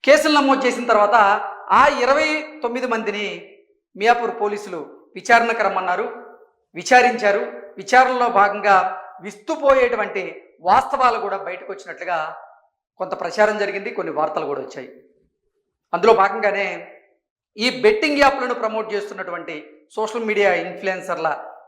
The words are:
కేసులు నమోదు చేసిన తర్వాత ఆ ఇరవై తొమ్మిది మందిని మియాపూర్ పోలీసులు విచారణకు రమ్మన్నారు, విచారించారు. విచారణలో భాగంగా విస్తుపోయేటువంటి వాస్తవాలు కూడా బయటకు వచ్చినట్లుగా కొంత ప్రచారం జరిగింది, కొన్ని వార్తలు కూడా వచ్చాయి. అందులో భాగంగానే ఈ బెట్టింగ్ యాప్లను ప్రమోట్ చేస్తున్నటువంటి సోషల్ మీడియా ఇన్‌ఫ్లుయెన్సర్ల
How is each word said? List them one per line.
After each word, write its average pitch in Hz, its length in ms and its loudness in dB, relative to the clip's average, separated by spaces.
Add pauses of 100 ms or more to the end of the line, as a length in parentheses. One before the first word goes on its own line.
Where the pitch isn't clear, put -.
కేసులు 302 280 6
నమోదు 269 340 2
చేసిన 240 180 -4
తర్వాత 208 300 4 (560)
ఆ 269 160 6 (140)
ఇరవై 302 440 0 (180)
తొమ్మిది 247 240 -4
మందిని 202 680 -6 (420)
మియాపూర్ 233 340 2 (100)
పోలీసులు 208 360 -6 (380)
విచారణకు 226 480 2
రమ్మన్నారు, 185 640 -2 (500)
విచారించారు. 220 640 2 (380)
విచారణలో 247 520 2
భాగంగా 196 760 2 (180)
విస్తుపోయేటువంటి 240 1200 0 (180)
వాస్తవాలు 240 580 2
కూడా 196 180 -4
బయటకు 180 360 -10
వచ్చినట్లుగా 170 640 -8 (600)
కొంత 185 220 -6
ప్రచారం 208 380 0
జరిగింది, 202 320 -4
కొన్ని 170 240 -6
వార్తలు 156 320 -2
కూడా 139 160 -6
వచ్చాయి. 127 280 -14 (1040)
అందులో 202 200 4
భాగంగానే 196 720 0 (680)
ఈ 247 240 -2
బెట్టింగ్ 285 360 2
యాప్లను 269 360 2
ప్రమోట్ 220 400 -6
చేస్తున్నటువంటి 175 880 -10 (160)
సోషల్ 220 300 -4
మీడియా 208 280 2
ఇన్‌ఫ్లుయెన్సర్ల 175 720 -4 (400)